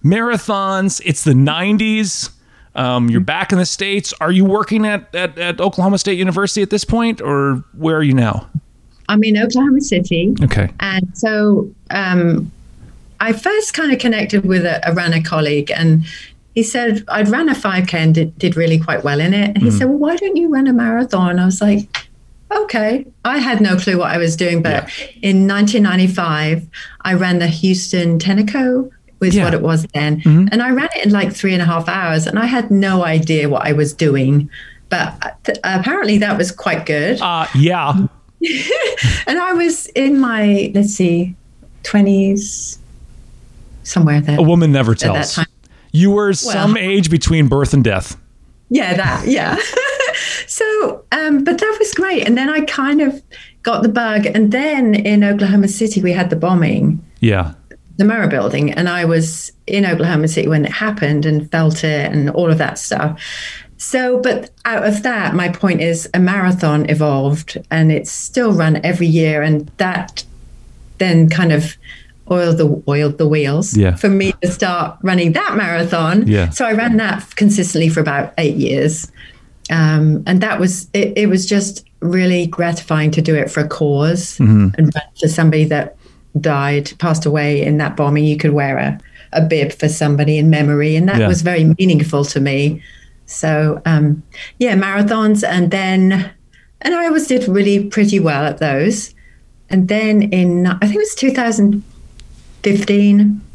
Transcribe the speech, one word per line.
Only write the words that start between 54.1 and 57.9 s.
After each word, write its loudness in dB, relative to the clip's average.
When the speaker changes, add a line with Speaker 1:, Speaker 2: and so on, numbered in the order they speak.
Speaker 2:
And 2
then 0
in 2
Oklahoma 2
City, -2
we 0
had 0
the 0
bombing. 0
Speaker 1:
Yeah. 0